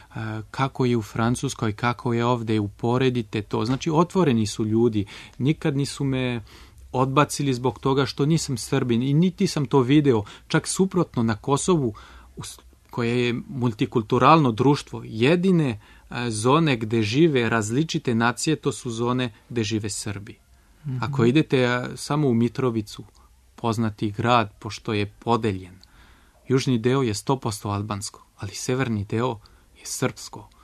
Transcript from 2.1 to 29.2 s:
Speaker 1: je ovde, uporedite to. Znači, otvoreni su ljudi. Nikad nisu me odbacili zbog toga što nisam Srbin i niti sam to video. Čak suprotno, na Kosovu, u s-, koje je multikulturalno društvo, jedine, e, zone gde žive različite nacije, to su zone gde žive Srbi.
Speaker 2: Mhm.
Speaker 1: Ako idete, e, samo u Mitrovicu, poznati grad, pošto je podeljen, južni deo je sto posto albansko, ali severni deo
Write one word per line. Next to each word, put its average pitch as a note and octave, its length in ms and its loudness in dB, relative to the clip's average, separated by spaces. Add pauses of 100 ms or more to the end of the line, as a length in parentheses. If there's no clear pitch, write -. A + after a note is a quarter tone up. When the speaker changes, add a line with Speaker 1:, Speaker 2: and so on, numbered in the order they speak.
Speaker 1:
je A#2 120 0
ovde, A2+ 360 0
uporedite A#2 840 -2
to. A2 220 -2
Znači, C3 280 -2
otvoreni D3+ 540 2
su A2 180 -4
ljudi. A2 420 2 (320)
Nikad C#3+ 380 -2
nisu C#3 280 -4
me B2+ 380 -2 (500)
odbacili C3+ 600 2
zbog B2 240 -2
toga C3+ 280 2
što C#3 200 -2
nisam D3 300 0
Srbin B2 460 0
i C#3 120 0
niti F3+ 320 2
sam D3+ 200 -2
to C#3 140 4
video. C3 440 4 (240)
Čak - 200 0
suprotno, F3+ 540 0
na A2+ 140 0
Kosovu, C#3 580 0 (420)
u - 60 -12
s-, - 160 -16 (320)
koje A#2+ 280 -2
je A#2+ 300 0
multikulturalno B2+ 1040 4
društvo, B2+ 500 0
jedine, C#3 800 2 (300)
e, A#2+ 200 -6
zone C3 460 4
gde A2+ 260 -2
žive B2+ 460 2
različite A#2 680 0
nacije, A#2+ 420 0
to C#3+ 160 -4
su - 180 -10
zone A#2+ 420 -2 (160)
gde A#2 160 -2
žive G#2+ 260 -4
Srbi. G2+ 460 -10 (460)
Speaker 2:
Mhm. C3+ 180 -6
Speaker 1:
Ako C3 240 0
idete, C#3 340 4
e, B2 380 0
samo D3 320 0
u A#2+ 60 4
Mitrovicu, A2+ 680 -2 (500)
poznati A2 560 -2
grad, A2+ 480 0
pošto - 340 -10
je G#2 160 -2
podeljen, G2+ 720 -4 (680)
južni B2+ 320 0
deo B2 240 0
je A2+ 120 -2
sto C3+ 220 -2
posto A#2 340 -6
albansko, G2+ 540 -6 (120)
ali G2+ 160 -12
severni B2 520 -4
deo A2+ 340 -4 (360)